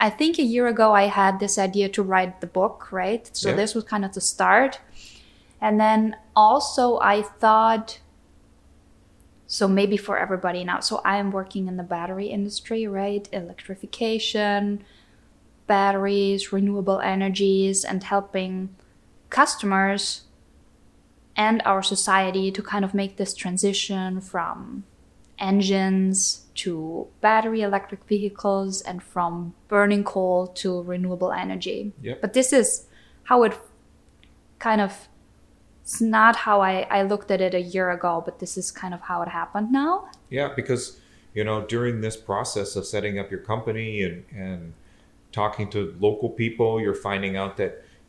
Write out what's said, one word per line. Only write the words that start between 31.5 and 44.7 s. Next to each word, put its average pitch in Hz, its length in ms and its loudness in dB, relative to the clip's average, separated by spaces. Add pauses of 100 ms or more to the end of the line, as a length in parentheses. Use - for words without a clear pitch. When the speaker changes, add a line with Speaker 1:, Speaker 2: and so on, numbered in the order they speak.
Speaker 2:
Yep. - 180 -8
Speaker 1:
But - 120 -4
this 254 200 4
is - 340 2 (380)
how 247 200 6
it 202 140 0 (1000)
kind 220 220 2
of - 280 -4 (800)
it's - 140 -4
not 226 340 6
how 208 240 2
I, 190 300 2
I 196 140 2
looked 202 260 -2
at 185 100 2
it 185 140 2
a 180 80 0
year 180 300 -2
ago, 175 300 -2
but - 180 -12
this 185 180 -10
is 180 120 -6
kind 180 220 -10
of 175 80 -12
how 170 220 -6
it 170 60 -6
happened 202 440 -4
now. 311 380 0 (180)
Speaker 2:
Yeah, 135 260 -4
because, - 460 -4 (320)
you 104 120 -2
know, 107 180 -2
during 117 400 -2
this 110 120 -4
process 101 640 -4
of 92 80 -4
setting 101 340 -4
up 98 120 -8
your 95 100 -8
company 110 640 -4
and, 87 280 -6
and 92 440 -10 (580)